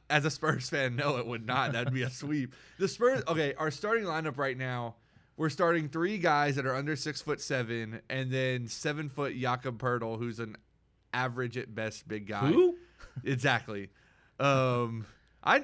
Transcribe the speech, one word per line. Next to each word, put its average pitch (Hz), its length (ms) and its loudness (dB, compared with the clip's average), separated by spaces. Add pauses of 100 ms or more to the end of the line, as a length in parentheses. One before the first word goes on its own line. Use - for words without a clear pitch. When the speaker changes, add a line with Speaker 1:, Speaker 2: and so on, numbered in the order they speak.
Speaker 1:
as 147 160 4
a 156 60 2
Spurs 143 400 -2
fan, 131 240 0
no, 143 240 0
it 120 80 -4
would 113 180 -6
not. 127 280 0
That'd 123 200 -2
be 127 100 0
a 123 80 -2
Speaker 2:
<laughs> - 0 -
Speaker 1:
sweep. 143 440 -4 (240)
The 190 80 2
Spurs, 240 400 4
okay, 156 280 0
our 156 180 -2
starting 220 320 0
lineup 160 340 -4
right 135 180 0
now, 123 400 -6 (400)
we're 156 120 0
starting 170 400 2
three 175 300 -2
guys 147 380 4
that 135 100 0
are 131 100 0
under 143 180 -2
six-foot-seven, 123 1120 -4
and 131 220 -2
then 127 380 0
seven-foot 147 680 -4
Jakob 123 460 -2
Poeltl, 117 360 0
who's 113 200 -4
an 110 180 -8 (560)
average 123 460 -2
at 110 160 -8
best 110 320 -6
big 107 220 -6
guy. 104 180 0
Speaker 2:
Who? 349 300 6 (480)
Speaker 1:
Exactly. 113 640 0 (500)
Um, 123 680 2 (360)
I, 240 200 4